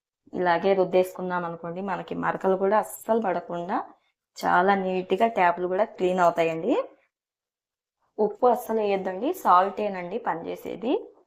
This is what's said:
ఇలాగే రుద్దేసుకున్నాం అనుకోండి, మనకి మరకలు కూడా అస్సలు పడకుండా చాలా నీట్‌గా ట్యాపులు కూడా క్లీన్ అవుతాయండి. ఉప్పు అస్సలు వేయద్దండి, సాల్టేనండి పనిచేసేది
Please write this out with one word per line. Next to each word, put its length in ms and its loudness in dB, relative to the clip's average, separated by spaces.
ఇలాగే 400 2
రుద్దేసుకున్నాం 720 0
అనుకోండి, 380 -8
మనకి 340 -6
మరకలు 400 0
కూడా 220 2
అస్సలు 420 -2
పడకుండా 560 -4
చాలా 400 4
నీట్‌గా 580 0
ట్యాపులు 320 2
కూడా 220 0
క్లీన్ 320 0
అవుతాయండి. 520 2
ఉప్పు 300 0
అస్సలు 320 2
వేయద్దండి, 560 -2
సాల్టేనండి 840 2
పనిచేసేది 720 -6